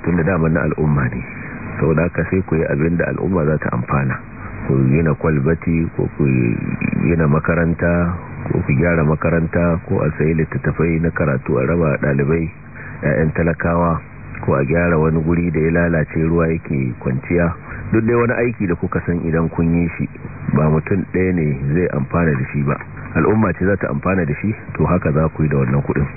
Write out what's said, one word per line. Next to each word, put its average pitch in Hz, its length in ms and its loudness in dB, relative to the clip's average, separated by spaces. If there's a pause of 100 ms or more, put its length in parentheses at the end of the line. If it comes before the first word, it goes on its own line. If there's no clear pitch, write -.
tunda 85 180 2
daman 80 300 2
na 82 160 2
al'umma 73 400 0
ne. - 160 -6 (560)
Saboda 76 220 2
haka 85 260 0
sai 92 160 0
ku - 120 -2
yi 82 120 2
abin 80 280 2
da - 200 0
al'umma 85 280 0
za 76 140 2
ta - 140 -4
amfana. 65 480 -2 (480)
Ku 69 80 2 (160)
gina 78 240 2
kwalbati, 82 800 0
ko 92 80 0 (140)
ku 76 60 2 (760)
gina 82 260 2
makaranta, 85 840 2 (400)
ko - 80 2
ku 82 160 0
gyara 82 280 2
makaranta, 82 840 2
ko - 160 0
a 76 140 2
sayi 78 180 2
littattafai 78 640 0
na 82 100 2
karatu 69 460 0
a 64 80 2
raba 78 320 2
ɗalibai, 73 480 0 (560)
'ya'yan 76 320 0
talakawa, 85 640 0 (480)
ko 85 100 2
a 69 100 2
gyara 85 360 2
wani 80 240 2
guri 85 260 0
da 80 100 0
ya 80 100 2
lalace 82 580 0
ruwa 82 200 2
yake 73 520 -2
kwanciya. 85 480 0 (440)
Duk 113 120 2
dai 117 100 2
wani 120 220 2
aiki 117 320 0
da 85 80 0
kuka 85 300 -4
san 85 180 0
idan 82 240 0
kun 82 260 2
yi 85 220 2
shi, - 120 -4 (440)
ba 76 160 4
mutum 78 340 0 (100)
ɗaya 92 200 2
ne 85 140 0 (280)
zai 87 220 2
amfana 82 400 2
da 65 160 -2
shi 73 100 -2
ba, 71 140 0 (400)
al'umma 107 400 2
ce - 80 -2
za 98 120 2
ta - 120 -4
amfana 90 360 0
da 71 100 -2
shi, 110 200 -4 (220)
to 80 80 2
haka 82 280 2
za 78 200 2
ku - 100 -2
yi 76 60 2
da 71 80 2
wannan 67 260 2
kuɗin. 71 240 0 (100)